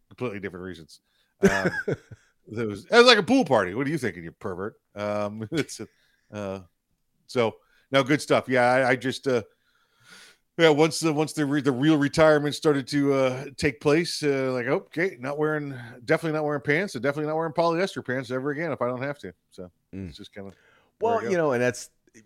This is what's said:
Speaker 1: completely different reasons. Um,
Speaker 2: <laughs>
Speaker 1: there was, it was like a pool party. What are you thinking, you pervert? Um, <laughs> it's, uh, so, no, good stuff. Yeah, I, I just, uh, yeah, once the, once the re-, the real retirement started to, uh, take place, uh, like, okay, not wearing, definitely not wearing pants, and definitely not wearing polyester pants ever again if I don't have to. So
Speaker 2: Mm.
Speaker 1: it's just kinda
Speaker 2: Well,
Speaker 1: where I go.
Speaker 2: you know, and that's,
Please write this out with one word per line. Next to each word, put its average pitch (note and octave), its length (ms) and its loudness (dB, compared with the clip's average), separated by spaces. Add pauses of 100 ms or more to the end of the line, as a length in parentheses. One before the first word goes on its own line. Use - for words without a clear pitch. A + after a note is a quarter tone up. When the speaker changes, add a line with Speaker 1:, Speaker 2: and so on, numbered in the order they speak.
Speaker 1:
completely A2 320 -10
different F2+ 240 -10
reasons. E2 360 -14 (420)
Um, - 280 2 (160)
Speaker 2:
<laughs> F#3+ 100 -4 (500)
Speaker 1:
there A2+ 220 -6
was, G2+ 180 -8
it G#3 100 2
was A#3+ 100 8
like A#3+ 120 8
a G3+ 40 0
pool A#3 220 4
party. G#2 300 2
What C3+ 120 -2
are C#3 40 -2
you D#3+ 80 -2
thinking, F#2 240 -6
you E2 100 -12
pervert? G2 440 -8 (180)
Um, G#2 540 -6
<laughs> - 40 -10
it's, D3+ 280 -4 (520)
uh, G2 280 -8 (680)
so, A#2 300 0 (340)
no, C3+ 120 4
good C#3 200 0
stuff. B2 260 0
Yeah, B2+ 160 2
I, B2+ 260 4
I C3 60 2
just, B2 300 -6
uh, B2 160 0 (1120)
yeah, E3 140 8
once D3+ 280 4
the, D#3+ 140 0
once D3 220 -2
the D3+ 120 -2
re-, C#3+ 140 0
the C3+ 120 2
real D3 240 4
retirement D3 580 4
started C#3+ 340 0
to, C#3 260 0
uh, C3+ 300 0 (120)
take D3 240 -2
place, D3+ 440 2
uh, C3+ 280 0
like, B2 140 -4
okay, E3 540 -2
not C#3 180 -6
wearing, D3+ 320 -2 (340)
definitely D#3 320 0
not D#3 80 -2
wearing D3 180 -2
pants, E3 320 -2
and A2+ 80 -8
definitely C#3+ 260 -2
not D#3 80 -4
wearing D#3+ 160 -4
polyester E3 520 0
pants B2+ 280 -6
ever C3 180 -2
again D3+ 220 -4
if B2 100 -4
I A#2+ 60 0
don't B2 140 -6
have C#3+ 180 -8
to. F#2 120 -14 (180)
So F2+ 200 -16 (240)
Speaker 2:
Mm. F#2+ 140 -10
Speaker 1:
it's - 100 -18
just - 160 -20
kinda G2 180 -16 (480)
Speaker 2:
Well, A#3 140 0
Speaker 1:
where A3 60 0
I G#3+ 60 -8
go. A3 40 -2
Speaker 2:
you F#3 60 2
know, D#3 160 2
and A#2+ 100 2
that's, B2 280 -2 (360)